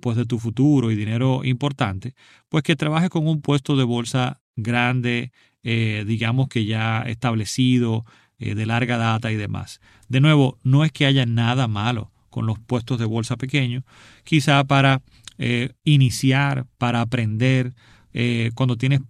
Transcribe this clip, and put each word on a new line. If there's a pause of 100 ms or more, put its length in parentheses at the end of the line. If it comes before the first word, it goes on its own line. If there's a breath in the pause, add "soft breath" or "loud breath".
pues
de
tu
futuro
y
dinero
importante, (340 soft breath)
pues
que
trabajes
con
un
puesto
de
bolsa (140)
grande, (320 soft breath)
eh,
digamos
que
ya
establecido, (340 soft breath)
eh,
de
larga
data
y
demás. (300 soft breath)
De
nuevo,
no
es
que
haya
nada
malo (180)
con
los
puestos
de
bolsa
pequeños, (400 loud breath)
quizá
para, (360 soft breath)
eh, (140)
iniciar, (120)
para
aprender, (440 soft breath)
eh,
cuando
tienes